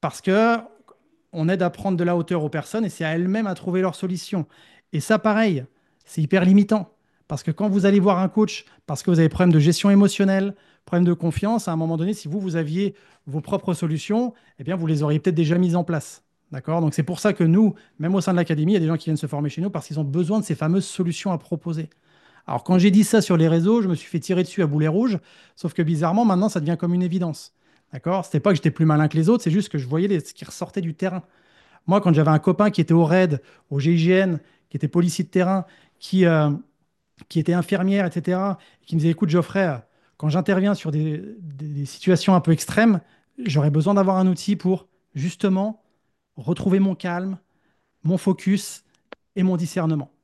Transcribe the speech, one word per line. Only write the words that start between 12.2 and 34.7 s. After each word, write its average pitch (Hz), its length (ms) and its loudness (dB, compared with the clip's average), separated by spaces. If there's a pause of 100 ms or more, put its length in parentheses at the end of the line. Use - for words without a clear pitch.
vous, 170 140 -6
vous 185 160 -6
aviez 170 400 -4 (320)
vos 147 120 -6
propres 185 340 -4
solutions, 202 600 -2 (240)
eh 135 60 -14
bien, 160 100 -4
vous 165 140 -4
les 156 160 0
auriez 151 160 0
peut-être 160 160 -2
déjà 165 200 2
mises 175 200 2
en 175 80 0
place. 165 400 -8 (260)
D'accord ? 156 300 -4
Donc, 156 140 0
c'est 156 100 0
pour 180 160 -8
ça 208 120 2
que 185 120 0
nous, 185 320 4 (240)
même 175 160 0
au 190 40 0
sein 185 120 -2
de 180 40 2
l'académie, 165 360 0
il - 20 2
y 202 40 2
a - 20 2
des 160 80 0
gens 160 80 0
qui - 80 -8
viennent 156 120 -2
se 143 120 -6
former 147 220 -4
chez 160 100 -10
nous 196 100 -4
parce 180 160 -8
qu'ils 156 140 -6
ont 151 40 -2
besoin 170 360 -2
de 202 40 -4
ces 143 120 -4
fameuses 175 280 0
solutions 175 460 -6
à 170 80 -2
proposer. 160 520 -8 (580)
Alors, - 160 -6
quand 185 120 2
j'ai 185 140 6
dit 208 140 6
ça 226 160 4
sur 180 160 2
les 160 100 4
réseaux, 170 360 2
je 196 40 -2
me 180 80 0
suis - 140 -10
fait 170 100 -6
tirer 180 240 -2
dessus 180 200 -4
à 165 40 2
boulet 151 220 0
rouge, 202 320 0 (340)
sauf - 200 -8
que 175 80 -2
bizarrement, 170 420 0
maintenant, 196 240 2
ça 185 100 -4
devient 165 180 -2
comme 175 180 -2
une 180 100 0
évidence. 175 500 -6 (380)
D'accord ? 170 320 -4
C'était - 140 -4
pas 196 120 2
que 180 60 4
j'étais 151 140 0
plus 160 140 -2
malin 151 240 4
que 156 80 -2
les 160 120 2
autres, 226 140 4
c'est 170 80 -2
juste 190 180 0
que - 80 -8
je 127 120 -6
voyais 160 180 -2
les, 196 140 0
ce - 120 -14
qui - 120 -20
ressortait - 360 -10
du 165 140 -6
terrain. 185 300 -6 (640)
Moi, 196 120 4
quand 185 120 4
j'avais 151 180 4
un 156 80 6
copain 196 320 2
qui - 100 -4
était 165 140 2
au 165 100 6
raid, 160 380 2 (260)
au 143 120 -4
G 165 140 2
I 170 40 4
G 165 140 4
N, 185 260 2 (300)
qui - 80 -10